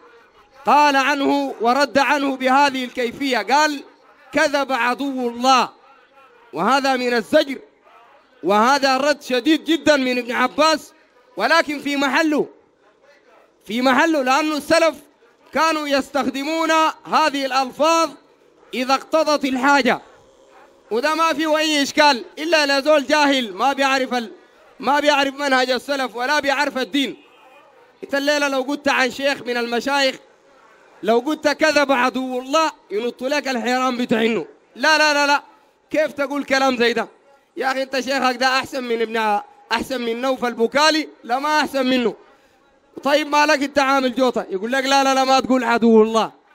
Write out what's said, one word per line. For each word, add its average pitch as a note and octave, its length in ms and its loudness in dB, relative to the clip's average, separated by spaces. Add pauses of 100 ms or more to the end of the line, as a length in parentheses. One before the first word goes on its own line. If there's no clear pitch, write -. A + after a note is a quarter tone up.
(680)
قال C#4 300 4
عنه C#4 640 0
ورد B3+ 380 2
عنه C#4 380 0
بهذه C4 480 2
الكيفية، B3 540 -4
قال: C#4 440 0 (500)
"كذب C#4+ 400 0
عدو B3+ 560 -2
الله". A#3+ 400 2 (840)
وهذا B3+ 440 2
من B3 180 -2
الزجر، C#4 440 0 (840)
وهذا C4 540 2
رد C#4+ 260 0
شديد B3+ 420 0
جدًا D4+ 320 2
من B3+ 220 0
ابن A#3+ 140 -6
عباس، D4+ 600 0 (440)
ولكن D4 420 0
في C#4 180 -4
محله، C#4+ 520 0 (1160)
في A#3 160 -4
محله، C#4+ 400 2
لأن D4 300 0
السلف D#4 420 2 (580)
كانوا D#4 360 0
يستخدمون C#4 840 -2 (360)
هذه C4+ 400 0
الألفاظ C#4 640 0 (640)
إذا B3+ 200 -2
اقتضت D4 500 0
الحاجة، C4 560 2 (920)
وده C4+ 240 -2
ما D#4+ 180 0
فيه D#4 260 0
أي D#4 240 0
إشكال، C#4 420 2 (140)
إلا D4 420 0
لزول D4 260 2
جاهل C#4 480 2
ما A#3+ 180 0
بيعرف C4+ 420 -2
ال-، A3+ 180 -6 (480)
ما C#4 200 0
بيعرف C#4 340 2
منهج C4 360 0
السلف B3+ 460 -4
ولا C#4 240 -2
بيعرف C#4 380 -2
الدين. B3+ 440 -4 (840)
إنت - 100 -8
الليلة C#4+ 340 0
لو C4+ 140 -4
قلت C#4 260 -6
عن B3+ 220 2
شيخ C#4 320 -4
من A#3+ 140 -6
المشايخ، A#3+ 600 -2 (840)
لو A3 160 2
قلت: D4 300 -2
"كذب C#4+ 440 0
عدو B3+ 480 -2
الله"، C#4+ 320 -2 (180)
ينط A#3 320 -6
لك C4+ 260 -4
الحيران B3+ 480 -2
بتاع A#3 280 -2
إنه: A3+ 220 -2 (300)
"لا، D4+ 220 2
لا، D4+ 160 2
لا، C#4+ 120 2
لا، C#4+ 160 2 (480)
كيف - 220 0
تقول C#4 320 -6
كلام C4 320 0
زي A#3 160 2
ده؟ G#3+ 160 -4 (480)
يا C4 160 -2
أخي C4 100 -4
أنت C4+ 180 -6
شيخك B3+ 360 -2
ده B3+ 100 0 (120)
أحسن C4 260 -6
من A#3 180 -2
ابن A3 140 -4
ع-، G#3+ 260 -2 (300)
أحسن B3 280 -4
من A#3 200 -4
نوف C4 240 -2
البكالي؟" B3+ 640 0 (160)
"لا، A#3+ 140 -2
ما D4+ 220 0
أحسن C4+ 260 -2
منه". B3 280 0 (880)
"طيب D4+ 240 0
ما D4 200 2
لك D4 160 2
أنت C#4+ 160 -4
عامل C4 360 2
جوطة؟" A#3+ 360 0
يقول G3 220 -6
لك: C4 120 0
"لا، C#4 200 2
لا، C4+ 100 2
لا، C4+ 100 2
ما C4 160 4
تقول B3+ 240 0
عدو A#3 380 4
الله". A3 300 0 (220)